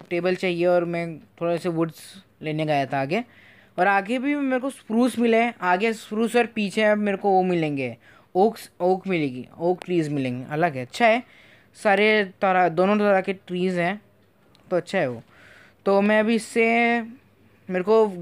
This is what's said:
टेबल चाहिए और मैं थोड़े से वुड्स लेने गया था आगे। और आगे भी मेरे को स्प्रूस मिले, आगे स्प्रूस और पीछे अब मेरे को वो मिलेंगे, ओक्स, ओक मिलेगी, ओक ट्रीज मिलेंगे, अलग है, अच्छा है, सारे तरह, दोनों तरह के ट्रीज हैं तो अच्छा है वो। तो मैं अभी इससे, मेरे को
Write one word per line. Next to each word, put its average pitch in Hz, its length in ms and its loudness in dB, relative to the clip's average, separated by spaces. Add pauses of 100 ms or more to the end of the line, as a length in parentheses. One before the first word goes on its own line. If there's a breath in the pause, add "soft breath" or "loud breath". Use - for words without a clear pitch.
टेबल 180 260 -2
चाहिए 175 300 -2
और 175 200 2
मैं 170 320 -6 (240)
थोड़े 170 160 -2
से 180 120 -4
वुड्स 165 540 -6 (180)
लेने 156 240 -4
गया 143 200 0
था 135 160 -4
आगे। 175 220 -2 (540 soft breath)
और 180 100 2
आगे 196 320 0
भी 277 160 -2
मेरे 262 240 -2
को 269 100 -4
स्प्रूस 233 500 -2
मिले, 226 220 4 (200)
आगे 185 320 2
स्प्रूस 220 420 -4
और 233 100 4
पीछे 220 380 -2
अब 214 140 4
मेरे 202 200 -2
को 202 120 -2
वो 190 140 4
मिलेंगे, 151 520 -2 (400 soft breath)
ओक्स, 214 340 0 (120)
ओक 185 260 0
मिलेगी, 143 380 -4 (140)
ओक 175 260 -2
ट्रीज 170 240 -2
मिलेंगे, 131 400 -4
अलग 151 260 -2
है, 127 100 -6
अच्छा - 200 -2
है, 226 160 4 (560 soft breath)
सारे 214 460 4 (180)
तरह, 185 280 4
दोनों 185 280 2
तरह 202 240 2
के 190 120 -4
ट्रीज 180 440 -4
हैं 180 240 -2 (680)
तो 180 80 0
अच्छा 180 220 -2
है 147 80 0
वो। 117 140 -8 (640 soft breath)
तो 196 160 4
मैं 214 180 2
अभी 220 160 2
इससे, 226 300 0 (1040)
मेरे 185 140 -2
को 214 240 4 (140)